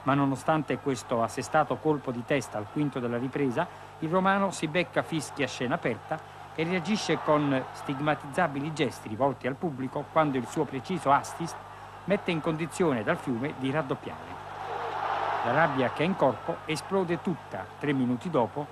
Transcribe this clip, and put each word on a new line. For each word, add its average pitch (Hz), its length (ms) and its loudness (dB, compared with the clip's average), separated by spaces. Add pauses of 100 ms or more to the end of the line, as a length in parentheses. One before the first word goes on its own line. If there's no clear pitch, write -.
ma 135 100 4
nonostante 139 640 2
questo 123 440 0
assestato 135 540 2
colpo 147 340 0
di 117 140 -4
testa 135 320 0
al 107 120 -4
quinto 143 300 0
della 120 180 0
ripresa, 135 480 0 (340)
il 160 100 -2
romano 190 420 4
si - 160 -4
becca 170 340 0
fischi - 420 -2
a 123 40 0
scena 131 280 -2
aperta 151 440 -2 (360)
e 156 100 0
reagisce 175 580 0
con 143 480 4
stigmatizzabili 147 1000 0
gesti 143 340 -2
rivolti 123 400 0
al 127 80 -2
pubblico 131 560 -4
quando 151 260 4
il 120 80 0
suo 151 200 0
preciso 135 440 -2
assist 139 460 2 (480)
mette 196 280 0
in 160 100 0
condizione 156 640 2
Dal 156 120 2
Fiume 131 440 -2
di 131 120 0
raddoppiare. - 680 -4 (1040)
La 120 80 2
rabbia 135 380 4
che - 120 0
ha - 20 4
in 185 120 0
corpo 139 480 2
esplode 170 560 0
tutta, 110 440 -4 (140)
tre 143 140 2
minuti 123 360 2
dopo 147 420 2